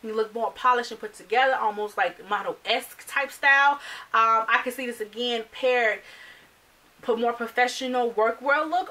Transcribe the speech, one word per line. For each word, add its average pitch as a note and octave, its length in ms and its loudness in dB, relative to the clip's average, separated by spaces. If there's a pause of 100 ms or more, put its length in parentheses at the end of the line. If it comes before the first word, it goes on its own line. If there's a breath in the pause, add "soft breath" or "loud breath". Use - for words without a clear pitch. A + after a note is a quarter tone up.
You A3 120 -8
look G#3+ 200 -2
more A3+ 180 -2
polished B3 380 2
and A3 100 -14
put - 120 -10
together, B3+ 420 2
almost, G#3+ 440 -2
like, F3+ 320 -2
model-esque G#3 760 -4
type C4+ 240 -4
style. C#4 420 4 (420 loud breath)
Um, F3 340 4
I A#3 160 2
can B3+ 80 -4
see B3+ 140 -8
this A#3+ 160 -8
again A3+ 500 -4
paired, A#3+ 460 2 (1040 loud breath)
put A3+ 160 0
more A#3 140 0
professional B3 800 -2
workwear A#3 580 0
look A#3+ 200 -2